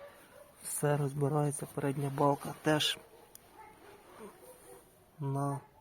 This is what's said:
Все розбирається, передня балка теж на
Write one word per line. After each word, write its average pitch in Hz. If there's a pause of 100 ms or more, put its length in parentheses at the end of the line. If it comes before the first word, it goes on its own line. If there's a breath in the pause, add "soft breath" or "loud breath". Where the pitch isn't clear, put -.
(640 loud breath)
Все 147
розбирається, 143
передня 143
балка 143
теж - (2250)
на 139 (200)